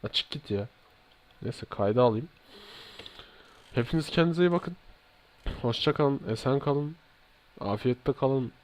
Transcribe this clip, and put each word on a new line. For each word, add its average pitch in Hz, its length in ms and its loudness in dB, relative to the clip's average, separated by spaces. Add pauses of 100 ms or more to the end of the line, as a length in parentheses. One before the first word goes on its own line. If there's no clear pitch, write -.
Açık - 280 -4
git - 200 -10
ya. 101 180 -2 (720)
Neyse - 280 -8
kayda 107 320 2
alayım. 120 260 4 (1500)
Hepiniz 147 360 0
kendinize 170 320 2
iyi 180 100 4
bakın. 175 240 -4 (880)
Hoşça 123 300 0
kalın, 139 360 2
esen 127 300 0
kalın. 147 380 -2 (640)
Afiyette 123 520 0
kalın. 131 400 0 (120)